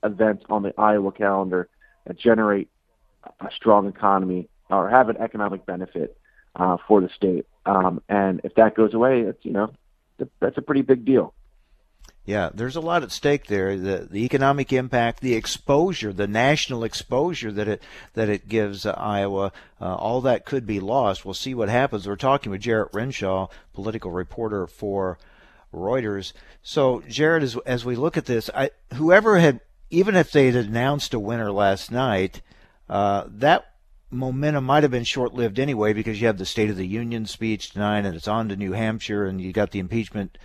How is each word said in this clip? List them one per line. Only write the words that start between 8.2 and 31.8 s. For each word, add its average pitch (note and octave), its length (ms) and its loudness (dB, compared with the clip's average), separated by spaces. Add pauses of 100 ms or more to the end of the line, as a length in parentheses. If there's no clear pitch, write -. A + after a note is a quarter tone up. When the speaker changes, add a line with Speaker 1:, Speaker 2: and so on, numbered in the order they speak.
Speaker 1:
if - 140 -8
that A2 180 8
goes A2 180 4
away, B2 280 4
it's, G#2+ 240 -4
you - 80 -6
know, G#2+ 180 0 (480)
th-, B2+ 120 -8 (100)
that's - 180 -2
a - 40 -4
pretty C#3 200 0
big B2 220 2
deal. B2 280 2 (920)
Speaker 2:
Yeah, F#2+ 300 -2
there's B2 220 -6
a E3 40 -8
lot E3 220 -2
at A#2+ 80 -8
stake - 380 0
there. G2 280 0
The, F#2 320 -4
the G#2 160 -4
economic C3+ 480 0
impact, B2 480 0
the B2+ 140 0
exposure, C#3+ 800 0
the G2+ 160 -2
national B2 560 0
exposure B2+ 640 -4
that G#2 160 -4
it, G#2+ 160 -4 (320)
that A2 140 0
it G#2 180 -2
gives, G#2 400 -2
uh, G2 60 -2
Iowa, G2 580 -2 (300)
uh, F2+ 160 -4
all A#2+ 240 -2
that A#2+ 240 0
could C3 200 -4
be G#2 140 -4
lost. G2+ 460 0
We'll F#2+ 100 -10
see - 180 -8
what A2+ 160 -2
happens. A#2 380 0
We're G2+ 80 -4
talking C3 380 0
with G2 80 -6
Jarrett A2 340 0
Renshaw, F#2+ 540 -4 (240)
political G2+ 400 -8
reporter F#2+ 560 -6
for G2 500 -4 (560)
Reuters. G2+ 580 -4 (300)
So, C3 460 0
Jarrett, D3+ 340 2
as, A#2+ 140 -4 (100)
as B2 180 -2
we B2 120 -4
look D#3 200 -2
at D#3+ 100 -2
this, A#2 280 0
I, C#3 160 -2 (240)
whoever F3+ 460 6
had, C#3+ 180 6 (320)
even F#3+ 240 4
if F3+ 160 4
they C#3 160 6
had B2 80 4
announced B2 600 0
a A#2 40 0
winner G#2+ 320 -4
last G2 400 2